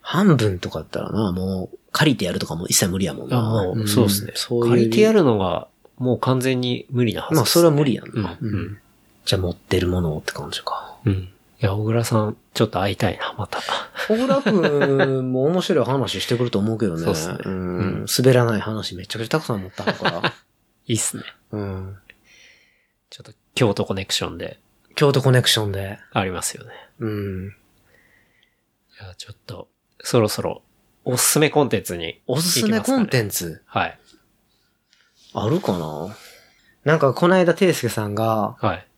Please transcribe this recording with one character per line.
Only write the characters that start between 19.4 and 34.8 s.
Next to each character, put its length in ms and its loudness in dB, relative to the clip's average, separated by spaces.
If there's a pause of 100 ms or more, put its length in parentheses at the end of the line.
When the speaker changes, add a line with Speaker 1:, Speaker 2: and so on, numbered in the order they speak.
Speaker 1:
く 60 -14
さ 80 -2
ん 80 -4
持 60 -12
っ 20 -16
た 200 -6
か 200 -2
ら。 240 -4 (260)
Speaker 2:
<laughs> 260 -20
い 60 -2
い 40 0
っ 20 -2
す 180 -4
ね。 60 -12 (300)
Speaker 1:
う 60 -6
ん。 380 -8 (1120)
Speaker 2:
ち 120 -20
ょ 20 -20
っ 20 -20
と 80 -20 (220)
京 180 2
都 140 -2
コ 80 -6
ネ 100 -6
ク 80 -8
シ 120 -2
ョ 60 -6
ン 60 -12
で。 240 -12 (340)
Speaker 1:
京 180 4
都 100 2
コ 80 4
ネ 100 6
ク 80 0
シ 100 2
ョ 100 -2
ン 40 -4
で。 260 -8 (140)
Speaker 2:
あ 100 2
り 80 -2
ま 120 -8
す 120 -6
よ 100 -16
ね。 60 -18 (280)
Speaker 1:
う 100 -6
ん。 400 -6
Speaker 2:
い 40 -14 (1500)
や、 120 -18
ち 140 -18
ょ 40 -20
っ 40 -18 (100)
と、 220 -14 (340)
そ 180 4
ろ 80 2
そ 140 -4
ろ、 180 -6 (460)
お 100 -2
す 160 2
す 60 4
め 100 4
コ 160 2
ン 60 -2
テ 80 0
ン 40 -4
ツ 140 -8
に 300 -8
行 80 0
き 20 0
ま 60 0
す 180 0
か 60 0
ね。 120 2
Speaker 1:
お 40 -4
す 40 -4
す 60 0
め 60 2
コ 0 -
ン 80 2
テ 160 2
ン 80 -4
ツ？ 340 -8
Speaker 2:
は 220 -2
い。 120 -12 (1300)